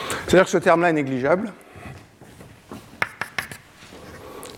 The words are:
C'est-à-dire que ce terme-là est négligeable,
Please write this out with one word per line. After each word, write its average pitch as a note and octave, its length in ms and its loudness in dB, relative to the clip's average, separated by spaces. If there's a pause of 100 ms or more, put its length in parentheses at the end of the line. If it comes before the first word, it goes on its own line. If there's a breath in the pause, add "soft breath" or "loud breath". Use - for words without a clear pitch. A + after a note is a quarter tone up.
(260 loud breath)
C'est-à-dire F3+ 200 6
que - 40 -10
ce F#3 80 2
terme-là E3+ 300 4
est E3 60 4
négligeable, D3 580 0 (3000 loud breath)